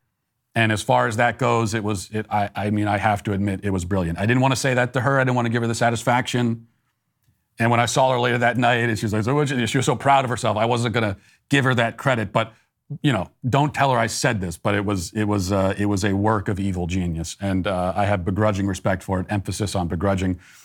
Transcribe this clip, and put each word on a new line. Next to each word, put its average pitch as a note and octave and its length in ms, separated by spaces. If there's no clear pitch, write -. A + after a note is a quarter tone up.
And A2+ 160
as G#2 100
far B2 260
as A2 100
that A#2+ 200
goes, A#2 360
it A2+ 100
was, G#2 260
it, G#2+ 200
I, G#2 260
I G#2 160
mean, G#2 160
I G2+ 100
have G2+ 260
to G#2 100
admit, G2 300
it G2+ 60
was F#2+ 160
brilliant. F2 320
I F#2+ 80
didn't B2+ 160
wanna C3 140
say C3 180
that B2 200
to C3+ 80
her. C3+ 180
I C3 40
didn't B2+ 120
wanna A#2+ 140
give A#2 120
her A#2 60
the A2+ 80
satisfaction. A#2+ 920
And A#2 100
when A#2 100
I A#2+ 60
saw C3 260
her B2+ 80
later A#2+ 200
that A#2+ 180
night, A#2+ 200
and A#2 200
she - 80
was G2+ 80
like, A2 100
so, C#3+ 220
she B2+ 320
was A#2+ 80
so C#3 100
proud C3+ 300
of A#2 40
herself, A2+ 280
I A2 80
wasn't A#2 300
gonna G#2+ 200
give C#3 140
her B2+ 120
that A#2 220
credit. A2+ 360
But, A2+ 200
you C#3+ 120
know, F2+ 160
don't C#3 260
tell C#3 180
her B2 80
I A2+ 80
said A2+ 340
this, F2 160
but G#2 160
it G2+ 100
was, F#2+ 300
it G#2+ 120
was, G2+ 260
uh, F#2+ 260
it G2+ 80
was G2+ 180
a G2+ 100
work G#2 360
of G2 100
evil F2+ 280
genius. E2+ 520
And, F#2+ 280
uh, F2+ 280
I G2+ 100
have F#2+ 200
begrudging G2+ 420
respect F#2+ 360
for F#2+ 160
it, F#2 100
emphasis G2+ 460
on F2 120
begrudging. F#2 520